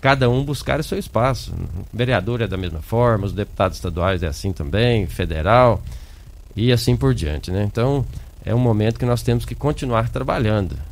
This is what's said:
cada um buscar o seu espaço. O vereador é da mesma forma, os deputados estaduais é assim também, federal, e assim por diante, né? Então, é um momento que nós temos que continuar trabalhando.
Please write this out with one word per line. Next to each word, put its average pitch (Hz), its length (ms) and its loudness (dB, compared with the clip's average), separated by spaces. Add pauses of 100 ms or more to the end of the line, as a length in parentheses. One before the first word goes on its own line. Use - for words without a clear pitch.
cada 135 280 4
um 127 140 2
buscar 139 360 -2
o 156 40 -2
seu 180 140 -4
espaço. 127 540 -2
O 87 460 -8
vereador 120 440 0
é 107 60 0
da 92 100 -4
mesma 85 240 -4
forma, 113 440 2
os 92 80 -2
deputados 95 440 -2
estaduais 87 460 0
é 85 40 -2
assim 87 240 -4
também, 104 560 0
federal, 95 760 2 (720)
e 117 160 2
assim 120 240 4
por 131 180 2
diante, 78 380 -4
né? 98 120 0
Então, 123 420 0 (380)
é 104 120 -2
um 123 40 2
momento 117 380 2
que 127 80 -2
nós 120 160 2
temos 117 240 0
que - 80 -8
continuar 120 560 0
trabalhando. 117 680 0 (160)